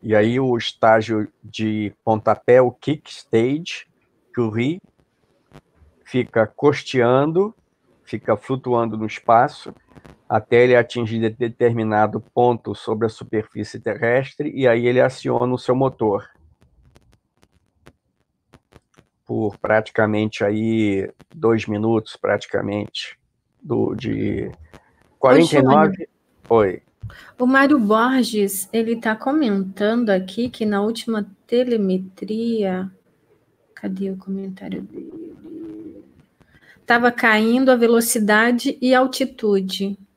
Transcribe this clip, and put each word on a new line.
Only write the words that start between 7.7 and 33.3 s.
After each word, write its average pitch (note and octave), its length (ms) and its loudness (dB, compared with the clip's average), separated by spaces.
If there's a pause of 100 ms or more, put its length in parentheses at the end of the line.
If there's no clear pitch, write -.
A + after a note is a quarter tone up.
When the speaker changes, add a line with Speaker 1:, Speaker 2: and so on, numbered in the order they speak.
Speaker 1:
fica A2 340 -4
flutuando A#2+ 600 -4
no A2 100 -6
espaço, - 640 0 (560)
até A#2+ 360 4
ele B2+ 100 4
atingir A#2 460 0
de-, A2 100 0
determinado A2 920 0
ponto A#2+ 540 -2
sobre A2+ 320 -4
a - 20 0
superfície A2 680 -8
terrestre, A#2+ 760 -4
e C3 140 0
aí A#2+ 220 4
ele B2 120 2
aciona B2+ 540 0
o B2 40 -4
seu B2+ 180 0
motor. A#2 520 -2 (3000)
Por A2+ 340 -4
praticamente G#2+ 840 0
aí G#2+ 720 -2 (200)
dois A2+ 360 0
minutos, A2 480 -2
praticamente, - 1000 -4 (460)
do, A#2 320 -2
de A2 560 -6 (680)
quarenta D3 420 6
e C3+ 40 6
nove. C3+ 160 6
Speaker 2:
Ô, F#3+ 140 4
Johnny. F3 160 -10 (400)
Speaker 1:
Oi. G#2 340 2 (560)
Speaker 2:
O B3 80 0
Mário C4+ 340 4
Borges, G#3+ 920 0
ele A3+ 240 -2
tá A3+ 200 -2
comentando A3 960 -2
aqui F#3+ 380 -2
que A#3 160 -8
na G#3 160 0
última A3 480 -4 (180)
telemetria, G#3 1400 -2 (840)